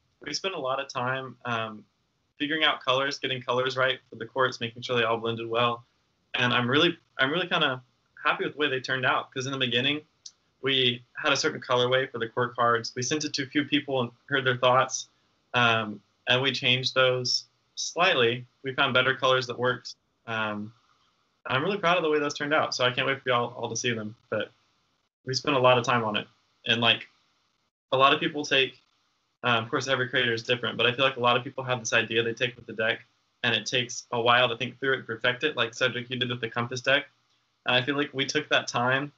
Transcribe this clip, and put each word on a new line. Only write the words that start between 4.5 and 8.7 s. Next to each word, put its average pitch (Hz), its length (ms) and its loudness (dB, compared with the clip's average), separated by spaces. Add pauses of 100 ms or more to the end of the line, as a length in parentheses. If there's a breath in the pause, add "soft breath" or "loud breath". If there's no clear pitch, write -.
making 117 220 -8
sure 123 160 -4
they 117 60 4
all 113 140 2
blended 113 300 -4
well. 117 360 0 (520)
And 120 180 2
I'm 120 160 2
really, 170 280 4 (200)
I'm 135 140 2
really 175 160 -2
kinda 147 340 0 (420)
happy 175 220 0
with 147 80 -6
the 135 60 -8
way 147 100 0
they 131 120 -2